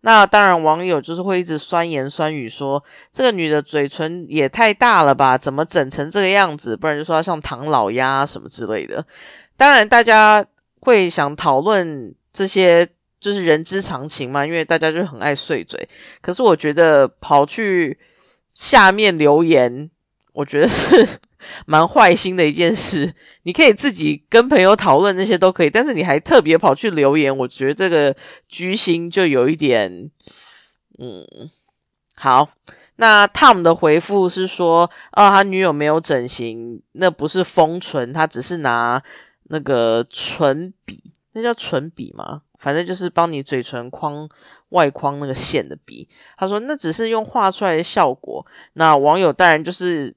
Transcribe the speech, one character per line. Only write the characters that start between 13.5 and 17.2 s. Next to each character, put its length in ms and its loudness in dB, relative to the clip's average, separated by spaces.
之 200 -6
常 260 -10
情 220 -10
嘛， 160 -4
因 60 -8
为 120 -4
大 140 -2
家 120 -2
就 140 -4
很 160 -14
爱 140 -4
碎 280 -8
嘴。 240 -14
可 100 -8
是 100 -6
我 140 4
觉 160 -4
得 340 4